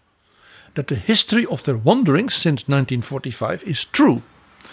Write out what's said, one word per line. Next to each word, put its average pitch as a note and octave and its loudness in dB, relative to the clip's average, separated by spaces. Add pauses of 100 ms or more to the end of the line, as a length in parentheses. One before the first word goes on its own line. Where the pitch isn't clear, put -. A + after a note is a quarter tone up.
(720)
That C#3 -6
the B2+ -4
history A3 2
of D3 -6
their A#2 -2
wanderings F#3+ 2
since D3+ 0
nineteen C3 0
forty-five B2 -6
is F3+ -6
true. F3+ 4 (520)